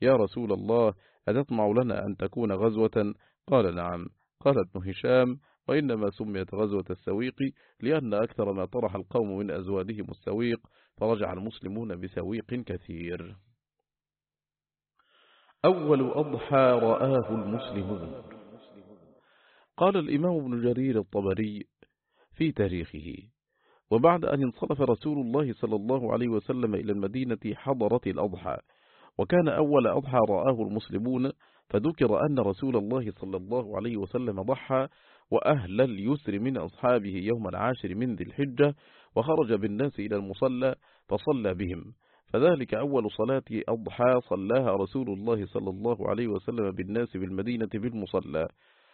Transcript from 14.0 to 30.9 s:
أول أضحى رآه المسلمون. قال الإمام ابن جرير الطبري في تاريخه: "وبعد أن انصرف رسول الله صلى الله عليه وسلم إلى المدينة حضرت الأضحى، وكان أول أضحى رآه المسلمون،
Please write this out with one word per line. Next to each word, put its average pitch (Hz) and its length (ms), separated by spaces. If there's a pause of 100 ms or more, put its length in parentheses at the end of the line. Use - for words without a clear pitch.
أول 151 360
أضحى 131 800
رآه 113 480
المسلمون. 101 920 (1500)
قال 196 200
الإمام 165 380
ابن 123 260
جرير 120 380
الطبري 101 640 (720)
في 160 180
تاريخه: 85 640 (800)
"وبعد 160 340
أن 139 180
انصرف 131 380
رسول 135 360
الله 131 360
صلى 107 220
الله 113 380
عليه 120 140
وسلم 113 480
إلى 87 160
المدينة 107 480 (160)
حضرت 120 520
الأضحى، 87 500 (600)
وكان 160 300
أول 143 400
أضحى 131 320 (100)
رآه 110 380
المسلمون، 123 640 (380)